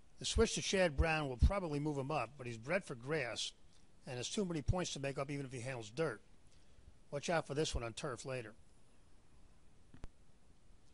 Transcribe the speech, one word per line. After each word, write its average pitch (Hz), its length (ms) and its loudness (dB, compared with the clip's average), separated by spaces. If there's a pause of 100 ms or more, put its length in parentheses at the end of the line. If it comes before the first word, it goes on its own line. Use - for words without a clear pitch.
(180)
The 131 80 -6
switch - 300 4
to 165 60 0
Chad 180 360 4
Brown 156 320 4
will 127 80 -2
probably 175 420 6
move 147 180 2
him 135 140 -2
up, 123 260 0
but 127 80 -10
he's 120 120 -6
bred 160 260 0
for 147 120 -8
grass 123 580 -2 (520)
and 131 120 -6
has 123 100 -2
too - 160 0
many 170 180 0
points 175 320 2
to 151 60 -6
make 139 180 -2
up 143 140 -2
even 143 140 -2
if 127 80 -8
he 127 80 -6
handles 117 300 -6
dirt. 127 280 0 (920)
Watch 143 200 -4
out 165 180 2
for 147 60 -6
this 147 200 2
one 117 120 0
on 117 80 -6
turf 127 320 -6
later. 123 280 -4 (2500)